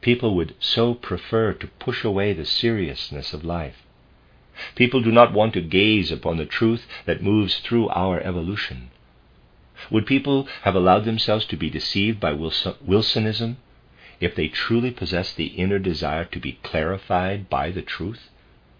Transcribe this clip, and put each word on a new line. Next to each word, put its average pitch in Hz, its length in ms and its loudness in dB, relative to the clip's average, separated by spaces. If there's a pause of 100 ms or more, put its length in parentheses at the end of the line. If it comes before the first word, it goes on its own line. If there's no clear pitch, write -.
People 120 340 2
would 82 240 -2
so 120 340 0
prefer 110 600 -2
to - 140 -10
push - 360 -8
away 101 300 0
the 80 120 -6
seriousness 78 880 -4
of 78 120 -12
life. 82 320 -6 (960)
People 123 260 4
do 113 100 4
not 117 220 8
want 107 200 2
to 92 80 0
gaze 92 500 2
upon 82 260 -4
the 78 80 -4
truth 117 400 0 (200)
that 85 180 -2
moves 101 360 2
through 117 300 0
our 90 300 0
evolution. 85 720 -6 (1000)
Would 107 160 2
people 135 420 2 (160)
have 95 120 6
allowed 95 300 6
themselves 110 400 0
to - 100 -6
be 82 140 -4
deceived 98 500 -2
by 78 140 0
Wilson-, 80 420 -4 (100)
Wilsonism 110 720 0 (640)
if 87 160 -2
they 80 120 -2
truly 120 440 0
possessed 90 460 -6
the 78 100 -2
inner 98 320 -2
desire 82 460 -2
to - 140 -12
be 67 240 -10
clarified 92 840 -2
by 73 220 -2
the 92 100 -8
truth? - 480 -10 (500)